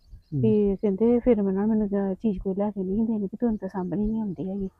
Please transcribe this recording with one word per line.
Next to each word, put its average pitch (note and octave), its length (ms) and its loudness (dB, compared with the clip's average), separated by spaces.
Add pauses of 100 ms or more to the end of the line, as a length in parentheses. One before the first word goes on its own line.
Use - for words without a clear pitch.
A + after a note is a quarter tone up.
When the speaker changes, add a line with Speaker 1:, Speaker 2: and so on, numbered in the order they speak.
(340)
Speaker 1:
ਹੂੰ। C#3 60 0
Speaker 2:
ਵੀ G#3 360 4
ਕਹਿੰਦੇ A3 420 2
ਫਿਰ A#3 240 4
ਮੈਂ G3 100 2
ਨਾ, G3 140 0
ਮੈਨੂੰ G#3+ 220 2
ਜ-, G3 260 0
ਚੀਜ਼ F#3+ 240 -2
ਕੋਈ F#3+ 160 -4
ਲੈ G3+ 160 0
ਕੇ G3 140 -6
ਨਹੀਂ G3+ 220 0
ਦੇਣੀ G#3+ 220 -2
ਕਿ G#3 80 -12
ਤੁਹਾਨੂੰ A3+ 220 0
ਤਾਂ F#3+ 100 -8
ਸਾਂਭਣੀ F#3+ 380 -4
ਨਹੀਂ A3 140 -2
ਆਉਂਦੀ F#3+ 300 -6
ਹੈਗੀ। G3 180 -6 (120)